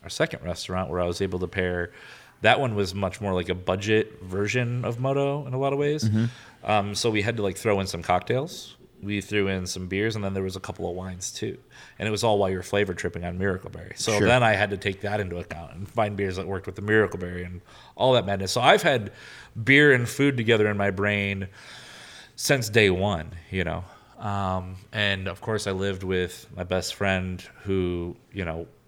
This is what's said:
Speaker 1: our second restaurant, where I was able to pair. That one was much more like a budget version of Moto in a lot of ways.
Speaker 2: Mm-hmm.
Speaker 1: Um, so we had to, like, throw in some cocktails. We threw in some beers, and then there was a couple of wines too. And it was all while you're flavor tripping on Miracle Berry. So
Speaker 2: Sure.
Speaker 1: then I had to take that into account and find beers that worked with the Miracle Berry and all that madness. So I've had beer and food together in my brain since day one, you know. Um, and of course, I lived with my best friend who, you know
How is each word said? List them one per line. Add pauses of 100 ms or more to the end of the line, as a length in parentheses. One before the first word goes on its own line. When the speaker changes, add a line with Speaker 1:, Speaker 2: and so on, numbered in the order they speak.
Speaker 1:
our
second
restaurant,
where
I
was
able
to
pair. (500)
That
one
was
much
more
like
a
budget
version
of
Moto
in
a
lot
of
ways.
Speaker 2:
Mm-hmm. (400)
Speaker 1:
Um,
so
we
had
to,
like,
throw
in
some
cocktails. (260)
We
threw
in
some
beers,
and
then
there
was
a
couple
of
wines
too. (420)
And
it
was
all
while
you're
flavor
tripping
on
Miracle
Berry.
So
Speaker 2:
Sure.
Speaker 1:
then
I
had
to
take
that
into
account
and
find
beers
that
worked
with
the
Miracle
Berry
and (340)
all
that
madness.
So
I've
had (540)
beer
and
food
together
in
my
brain (880)
since
day
one, (180)
you
know. (340)
Um, (160)
and
of
course,
I
lived
with
my
best
friend (220)
who, (160)
you
know (220)